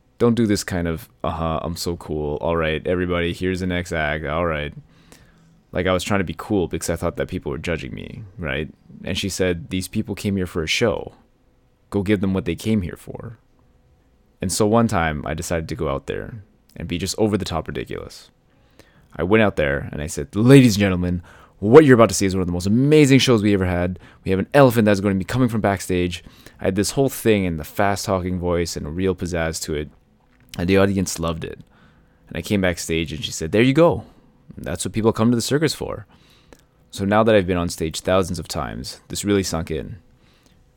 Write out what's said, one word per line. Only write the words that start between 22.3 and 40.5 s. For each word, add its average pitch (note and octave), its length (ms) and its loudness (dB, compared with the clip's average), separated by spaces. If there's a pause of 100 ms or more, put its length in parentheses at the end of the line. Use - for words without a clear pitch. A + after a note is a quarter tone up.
one F#2+ 60 0
of F2+ 60 -2
the F2 80 -2
most F2 120 -4
amazing C3+ 520 6
shows A#2+ 240 4
we G2+ 100 2
ever F#2+ 140 2
had. F2+ 320 -2 (260)
We G2 60 -4
have F#2+ 100 2
an - 140 -4
elephant A#2+ 320 6
that's G#2 140 4
going G2 140 0
to F#2+ 80 0
be F2 40 -6
coming B2 240 0
from A2 100 -2
backstage." F#2 640 -2 (340)
I - 60 -8
had F#2+ 100 0
this G2 180 0
whole C3+ 180 2
thing G#2 340 2
in E2 140 -4
the D2 60 -8
fast-talking F#2+ 720 -2
voice F2 400 -2
and E2 80 -8
a D2+ 40 -8
real F#2 240 0
pizzazz E2 500 -4
to D#2+ 100 -6
it, D2 160 -6 (680)
and F2+ 120 0
the F#2+ 80 6
audience G2 400 2
loved E2 260 -4
it. - 160 -12 (680)
And - 100 -8
I - 20 -6
came G2 220 0
backstage E2 500 -2
and D2 100 -10
she - 80 -8
said, E2 220 -8
"There G#2 80 4
you C3 140 4
go. D#3 300 4 (520)
That's - 300 -6
what F#2 80 -8
people A2 180 2
come A2+ 180 2
to B2 60 2
the A2+ 60 -2
circus D3 320 0
for." - 320 -10 (840)
So G2 140 -6
now G#2 180 4
that A2 120 4
I've F#2+ 120 6
been F2+ 120 0
on F2 100 -2
stage D#2+ 320 -6
thousands F#2 380 2
of D#2+ 100 -10
times, B1 600 -8
this - 140 -8
really G2+ 200 2
sunk E2 280 -4
in. D#2 260 -8 (800)